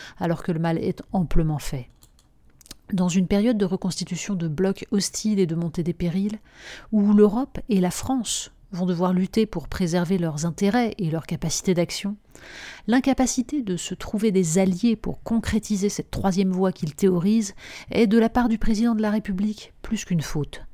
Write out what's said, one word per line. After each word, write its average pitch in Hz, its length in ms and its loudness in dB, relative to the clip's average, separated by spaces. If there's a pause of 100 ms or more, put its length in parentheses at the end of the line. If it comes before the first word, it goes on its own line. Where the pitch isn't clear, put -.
(200)
alors 170 240 -2
que 185 100 -2
le 165 80 -2
mal 165 180 0
est - 240 -4 (100)
amplement 160 460 2
fait. 131 300 -8 (1040)
Dans 180 160 2
une 180 180 2
période 208 320 2
de 202 60 2
reconstitution 185 680 -4
de 165 140 -2
blocs 190 420 -2
hostiles 202 500 0
et 185 60 4
de 160 80 -2
montée 170 280 -2
des 170 100 -2
périls, 190 460 -2 (540)
où 208 200 4
l'Europe 208 460 4 (100)
et 196 120 2
la 180 100 2
France - 600 -4 (220)
vont 180 140 -2
devoir 180 260 0
lutter 190 340 2
pour - 220 -8
préserver 175 500 0
leurs 160 280 -2
intérêts 202 520 0
et 160 120 -2
leur 160 160 -4
capacité - 480 -2
d'action, 175 420 -2 (720)
l'incapacité 262 760 0
de 185 140 -4
se - 180 -8
trouver 214 360 -2
des 180 280 2
alliés 190 380 2
pour - 260 -8
concrétiser 214 680 0
cette - 220 -6
troisième 190 400 2
voie 185 220 2
qu'il 156 220 -4
théorise 196 600 2 (360)
est, 226 160 4
de 214 120 4
la 226 100 4
part 240 200 2
du 220 100 0
président 226 360 2
de 220 80 0
la 214 80 0
République, 208 600 -4 (100)
plus - 220 -6
qu'une 170 180 -2
faute. - 400 -6 (120)